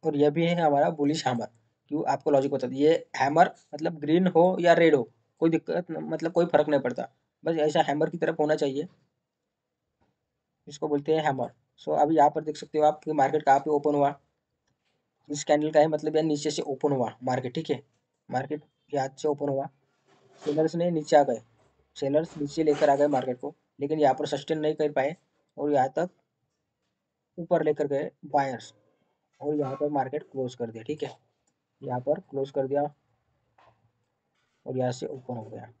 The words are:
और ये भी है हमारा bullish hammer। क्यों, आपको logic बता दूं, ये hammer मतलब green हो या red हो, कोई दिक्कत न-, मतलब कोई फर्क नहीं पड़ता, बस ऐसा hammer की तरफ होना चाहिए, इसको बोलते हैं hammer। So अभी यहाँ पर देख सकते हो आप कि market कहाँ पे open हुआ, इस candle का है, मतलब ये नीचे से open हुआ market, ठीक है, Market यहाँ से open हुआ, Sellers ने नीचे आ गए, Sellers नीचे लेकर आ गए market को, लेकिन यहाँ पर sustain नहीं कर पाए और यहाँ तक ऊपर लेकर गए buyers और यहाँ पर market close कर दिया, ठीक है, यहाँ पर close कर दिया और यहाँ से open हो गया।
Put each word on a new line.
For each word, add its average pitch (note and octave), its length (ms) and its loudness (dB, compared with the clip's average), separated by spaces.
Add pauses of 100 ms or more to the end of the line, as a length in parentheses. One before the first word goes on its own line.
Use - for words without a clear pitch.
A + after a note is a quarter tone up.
और D3+ 120 -2
ये D3 160 4
भी E3 140 0
है E3+ 120 0
हमारा D3+ 340 4
bullish D3 360 0
hammer। A#2 200 -2 (440)
क्यों, D3+ 160 -4
आपको C3+ 240 -2
logic C#3 200 2
बता B2+ 160 -4
दूं, C3 100 -6
ये D3 160 6 (220)
hammer D3+ 360 4 (220)
मतलब D#3 260 -6
green D#3+ 300 2
हो F3 300 4
या E3+ 140 6
red D#3+ 220 6
हो, A#2+ 140 0 (320)
कोई E3 80 4
दिक्कत E3 420 -2
न-, D#3+ 120 -8
मतलब D#3+ 280 -6
कोई F3 160 2
फर्क D3+ 220 2
नहीं C#3+ 120 2
पड़ता, B2 260 -6 (360)
बस E3 160 -2
ऐसा D3+ 240 2
hammer D#3 260 -2
की E3+ 80 -10
तरफ E3 220 -4
होना D3+ 160 2
चाहिए, D3 320 -4 (1800)
इसको D3+ 200 -8
बोलते D3 280 -2
हैं D#3+ 80 0
hammer। C3+ 280 -2 (300)
So D3+ 180 -4
अभी D3+ 180 4
यहाँ D3 120 8
पर D3+ 140 -4
देख D3+ 140 -8
सकते - 200 -6
हो D3+ 80 4
आप D3+ 180 2
कि D#3 100 -4
market D3 300 2
कहाँ C3+ 160 6
पे D#3 120 -6
open D3 240 2
हुआ, C#3+ 180 2 (1160)
इस D3 140 -8
candle D3+ 280 2
का D#3 80 6
है, D#3 80 6
मतलब D3+ 280 -2
ये D#3 80 4
नीचे D3+ 280 -2
से C#3+ 120 -6
open C#3+ 280 -2
हुआ B2 320 -2
market, B2+ 320 -4
ठीक D#3+ 140 -8
है, C3 120 -2 (480)
Market C#3+ 340 -6 (280)
यहाँ C3+ 260 -4
से D#3 100 -4
open D3 220 -2
हुआ, C#3 180 -4 (760)
Sellers D#3 340 0
ने E3+ 160 0
नीचे D#3 260 2
आ C#3+ 60 8
गए, A#2+ 180 -2 (560)
Sellers D3 400 -2
नीचे D3 260 -4
लेकर D3 260 2
आ C#3 60 6
गए C#3+ 140 4
market B2+ 300 -2
को, C#3+ 140 -10 (260)
लेकिन C#3+ 200 -4
यहाँ D3+ 140 4
पर D3 140 -4
sustain D3+ 320 -4
नहीं D#3 160 -2
कर D3+ 160 -2
पाए D3 240 -2 (420)
और D3 160 -2
यहाँ C3+ 180 2
तक F3 180 -4 (1300)
ऊपर E3+ 260 0
लेकर D3 240 0
गए C#3+ 220 -4 (180)
buyers C#3 460 -2 (680)
और D3 140 -4
यहाँ C3+ 200 -4
पर D3 160 -4
market C#3 320 -4
close B2+ 320 -8
कर A2+ 160 -10
दिया, A2 120 -16
ठीक D3 200 -8
है, C3 120 -12 (680)
यहाँ B2+ 200 -6
पर D3 200 -2
close C#3 300 -8
कर C3+ 160 -4
दिया C#3+ 160 0 (1800)
और C3 120 -8
यहाँ B2+ 140 -2
से - 160 -8
open B2 300 -12
हो A2+ 80 -12
गया। A#2 220 -16 (120)